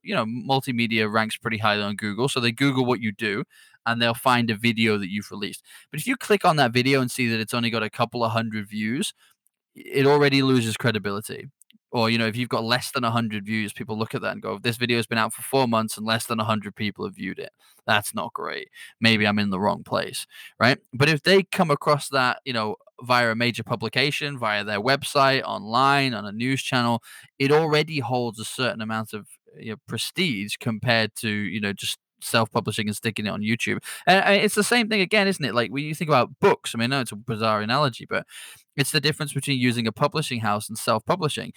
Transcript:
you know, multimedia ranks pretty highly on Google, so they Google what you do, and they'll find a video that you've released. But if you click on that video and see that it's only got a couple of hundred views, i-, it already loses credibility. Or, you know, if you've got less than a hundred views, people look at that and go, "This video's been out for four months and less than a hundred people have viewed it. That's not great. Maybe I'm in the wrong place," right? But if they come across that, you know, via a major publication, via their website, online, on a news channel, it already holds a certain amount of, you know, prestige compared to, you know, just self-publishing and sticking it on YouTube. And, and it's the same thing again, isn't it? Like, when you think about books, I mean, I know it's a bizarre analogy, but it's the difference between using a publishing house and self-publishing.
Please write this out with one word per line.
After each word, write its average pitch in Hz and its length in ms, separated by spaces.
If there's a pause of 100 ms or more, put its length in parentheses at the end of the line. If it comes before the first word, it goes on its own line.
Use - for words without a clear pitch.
you - 100
know, 117 120
multimedia 117 840
ranks 110 260
pretty 110 220
highly 104 220
on 104 140
Google, 107 320
so 127 120
they 117 120
Google 131 340
what 120 140
you 110 120
do, 104 340 (400)
and 117 160
they'll 117 120
find 120 360
a 107 60
video 110 420
that 98 120
you've 101 220
released. - 320 (280)
But 151 80
if - 60
you 254 120
click - 260
on 165 140
that 123 160
video 131 260
and 123 100
see 123 200
that 113 100
it's 110 140
only 117 160
got 110 140
a 107 60
couple 117 340
of 113 100
hundred 110 340
views, 110 460 (640)
i-, - 80
it 135 200
already 143 360
loses 123 360
credibility. 107 680 (440)
Or, 113 180
you 117 80
know, 113 80
if 110 100
you've 120 140
got 117 140
less 120 260
than 131 140
a 113 80
hundred 107 340
views, 107 260
people 107 240
look 110 200
at 107 80
that 101 80
and 104 100
go, 101 160
"This 113 200
video's 120 280
been 113 140
out 113 120
for - 120
four 135 240
months 110 280
and 107 120
less 113 180
than 113 140
a 110 40
hundred 104 320
people 104 300
have 95 100
viewed 95 220
it. - 140 (340)
That's 107 300
not 92 180
great. - 360 (300)
Maybe 107 280
I'm 104 100
in 104 140
the 92 80
wrong 95 240
place," - 420 (340)
right? 120 200 (120)
But 135 160
if 156 140
they 190 220
come 175 260
across 147 400
that, 127 360
you 131 80
know, 107 240 (260)
via 120 280
a 110 40
major 120 280
publication, 131 760
via 104 240
their 104 180
website, 135 600
online, 120 720
on 104 100
a 101 60
news 123 320
channel, 120 400 (340)
it 139 140
already 151 480
holds 120 400
a 107 60
certain 117 360
amount 110 320
of, 104 140 (320)
you 110 120
know, 104 60 (100)
prestige 117 720
compared 113 580
to, 113 120
you 104 320
know, 101 120
just - 260 (220)
self-publishing 113 640
and 101 80
sticking 107 320
it - 20
on 98 120
YouTube. 104 420 (240)
And, 185 160
and 202 180
it's 208 140
the 208 80
same 233 260
thing 220 120
again, 196 260
isn't 165 180
it? 104 80
Like, 113 180
when 139 120
you 156 100
think 156 160
about 127 300
books, - 340
I 117 60
mean, 120 120
I 139 40
know 135 60
it's 113 100
a 107 60
bizarre 107 440
analogy, 127 480
but 101 160 (500)
it's 139 140
the 151 120
difference 147 320
between 135 260
using 120 260
a 110 60
publishing 143 480
house 107 280
and 110 80
self-publishing. 127 800